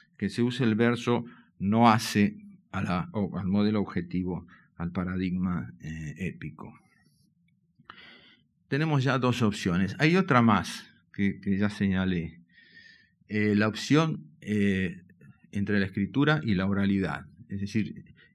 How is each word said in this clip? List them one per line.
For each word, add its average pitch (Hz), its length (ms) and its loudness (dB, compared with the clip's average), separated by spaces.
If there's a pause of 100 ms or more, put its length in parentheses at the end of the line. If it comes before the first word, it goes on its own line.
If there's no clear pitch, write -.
(160)
que 98 140 -4
se 117 120 -2
use 123 220 -2
el 110 100 2
verso 117 500 0 (340)
no 113 320 4
hace 107 480 2 (320)
a - 120 -6
la, 87 300 -2
o, 87 260 -4
al 92 80 -4
modelo 104 340 2
objetivo, 90 640 -4 (300)
al 87 140 -6
paradigma, 92 920 -4
eh, 80 380 -10
épico. 78 600 -10 (1900)
Tenemos 147 360 2
ya 135 140 2
dos 120 240 2
opciones. 95 560 0
Hay 156 180 4
otra 147 260 6
más - 500 2 (200)
que, 101 280 -2
que 98 160 0
ya 101 140 2
señalé. 92 680 -2 (880)
Eh, 104 260 0
la 107 140 4
opción, 151 580 0 (140)
eh, 98 640 0 (480)
entre 101 300 0
la 95 60 0
escritura 135 580 0
y 107 100 0
la 95 120 0
oralidad. 98 580 0 (240)
Es 101 120 -8
decir, 101 440 -4 (300)